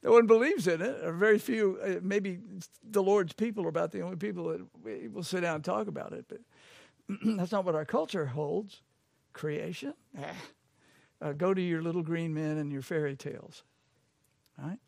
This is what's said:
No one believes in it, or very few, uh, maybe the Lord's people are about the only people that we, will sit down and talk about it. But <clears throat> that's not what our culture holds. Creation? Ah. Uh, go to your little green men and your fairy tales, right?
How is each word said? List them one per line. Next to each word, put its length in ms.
No 80
one 140
believes 420
in 140
it, 200
or 120
very 240
few, 440
uh, 200
maybe 360
the 120
Lord's 300
people 320
are 60
about 200
the 120
only 140
people 320
that 120
we, 260
will 140
sit 180
down 160
and 80
talk 240
about 240
it. 160
But 120
<clears throat> 160
that's 280
not 120
what 100
our 120
culture 400
holds. 560
Creation? 600
Ah. 160
Uh, 100
go 220
to 60
your 200
little 220
green 320
men 240
and 120
your 120
fairy 340
tales, 460
right? 300